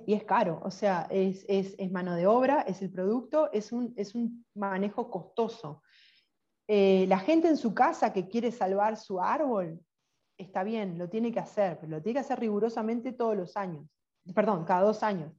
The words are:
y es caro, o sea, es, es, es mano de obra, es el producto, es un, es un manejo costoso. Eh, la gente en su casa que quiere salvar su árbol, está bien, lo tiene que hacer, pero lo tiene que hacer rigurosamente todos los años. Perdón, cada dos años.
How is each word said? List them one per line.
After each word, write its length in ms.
y 60
es 100
caro, 400
o 80
sea, 400
es, 380
es, 280
es 140
mano 240
de 120
obra, 340
es 200
el 100
producto, 600
es 220
un, 240
es 180
un 300
manejo 560
costoso. 720
Eh, 400
la 120
gente 300
en 80
su 160
casa 400
que 160
quiere 220
salvar 440
su 240
árbol, 600
está 260
bien, 340
lo 120
tiene 240
que 60
hacer, 400
pero 180
lo 40
tiene 120
que 120
hacer 140
rigurosamente 720
todos 240
los 220
años. 280
Perdón, 300
cada 200
dos 200
años. 360